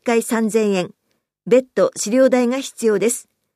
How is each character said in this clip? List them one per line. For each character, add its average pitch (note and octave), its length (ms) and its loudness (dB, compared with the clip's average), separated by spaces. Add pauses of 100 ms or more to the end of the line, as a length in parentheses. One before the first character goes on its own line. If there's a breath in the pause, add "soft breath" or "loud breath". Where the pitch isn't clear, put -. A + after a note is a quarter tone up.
回 A#3 180 0
三 A3+ 300 -2
千 G#3 220 0
円。 F3+ 200 -4 (540)
別 B3+ 260 2
途 F#3 220 0
資 - 160 -6
料 C4 180 4
代 B3 180 2
が B3+ 120 -4
必 - 260 -10
要 G#3+ 140 2
で G#3 100 0
す。 - 200 -10 (260)